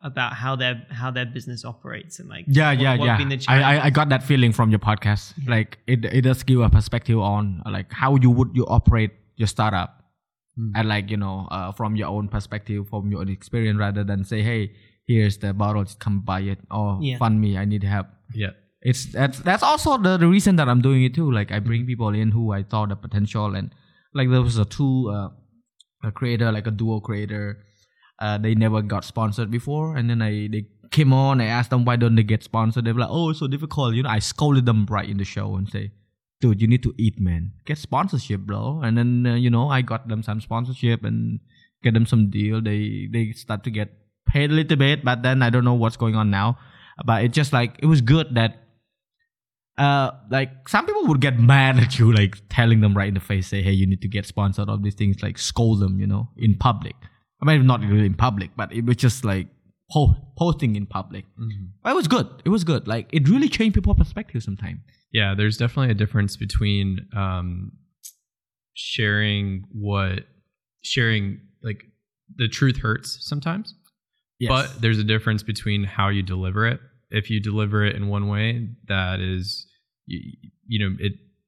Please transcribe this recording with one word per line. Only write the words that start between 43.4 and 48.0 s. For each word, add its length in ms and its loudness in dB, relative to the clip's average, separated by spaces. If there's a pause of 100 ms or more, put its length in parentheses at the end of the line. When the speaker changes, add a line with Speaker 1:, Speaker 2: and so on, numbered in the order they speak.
Speaker 2:
to 60 -4
get 220 -4 (340)
paid 240 4
a 40 2
little 220 2
bit, 280 2
but 180 0
then 200 2
I 80 4
don't 140 4
know 100 4
what's 220 2
going 180 0
on 160 2
now. 280 0 (460)
But 200 2
it 80 2
just, 200 0
like, 260 0
it 80 -2
was 140 6